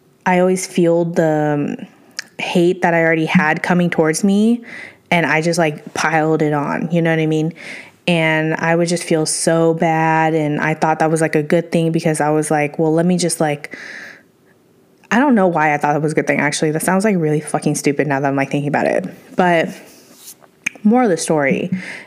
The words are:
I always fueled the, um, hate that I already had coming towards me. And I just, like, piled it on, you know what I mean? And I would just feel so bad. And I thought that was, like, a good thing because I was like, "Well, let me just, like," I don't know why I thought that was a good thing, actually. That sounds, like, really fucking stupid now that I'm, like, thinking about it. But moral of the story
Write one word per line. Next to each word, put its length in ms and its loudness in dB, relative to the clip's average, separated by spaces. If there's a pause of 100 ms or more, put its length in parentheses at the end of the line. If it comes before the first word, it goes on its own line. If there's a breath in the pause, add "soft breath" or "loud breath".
(260)
I 140 4
always 280 0
fueled 480 2
the, 640 0
um, 80 -18 (500)
hate 440 0
that 120 2
I 80 2
already 240 2
had 380 0
coming 260 0
towards 360 0
me. 360 2 (480 loud breath)
And 160 2
I 160 2
just, 160 0
like, 360 -2
piled 480 0
it 100 2
on, 400 -2
you 100 2
know 100 2
what 80 0
I 80 0
mean? 260 0 (540 loud breath)
And 480 2
I 200 0
would 140 0
just 140 -2
feel 220 0
so 480 2
bad. 600 2
And 260 -2
I 140 0
thought 260 0
that 100 2
was, 120 0
like, 140 0
a 80 2
good 280 0
thing 220 0
because 260 -2
I 100 0
was 220 0
like, 260 -2
"Well, 160 0
let 120 2
me 120 2
just, 220 -4
like," 380 -4 (1300 loud breath)
I 80 2
don't 140 4
know 140 4
why 260 2
I 40 0
thought 160 0
that 80 0
was 100 0
a 40 -8
good 120 0
thing, 120 0
actually. 320 0
That 100 -4
sounds, 240 0
like, 100 2
really 240 0
fucking 360 -2
stupid 300 0
now 140 0
that 80 -2
I'm, 80 0
like, 160 -2
thinking 160 -4
about 180 0
it. 200 0 (300)
But 340 2 (1120 loud breath)
moral 220 4
of 60 2
the 60 0
story 540 -2 (360 loud breath)